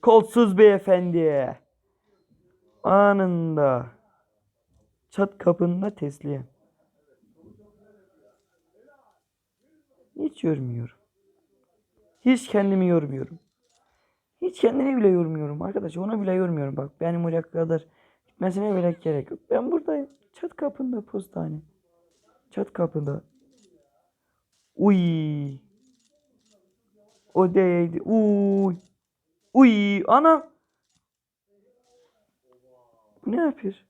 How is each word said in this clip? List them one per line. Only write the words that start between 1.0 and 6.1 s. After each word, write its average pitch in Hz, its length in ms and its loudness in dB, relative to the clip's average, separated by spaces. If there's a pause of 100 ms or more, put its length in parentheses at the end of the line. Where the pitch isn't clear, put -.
Anında. 170 1080 2 (1200)
Çat 196 280 -4
kapında 180 560 -2
teslim. 143 540 -10 (3750)